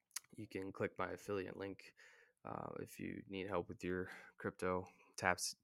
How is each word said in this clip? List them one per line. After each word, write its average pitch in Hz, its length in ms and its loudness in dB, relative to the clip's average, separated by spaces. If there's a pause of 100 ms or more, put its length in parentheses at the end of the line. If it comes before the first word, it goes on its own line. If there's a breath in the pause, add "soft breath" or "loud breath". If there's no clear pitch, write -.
(360)
you 107 100 -6
can 98 260 -2
click 101 260 2
my 90 120 0
affiliate 95 480 -2
link, 98 340 -6 (560 loud breath)
uh, 50 220 -4 (100)
if - 180 -8
you 92 300 -4
need 98 200 -2
help 90 200 4
with 92 160 -8
your 90 240 2 (300 loud breath)
crypto 92 480 2 (300 loud breath)
tax, - 480 4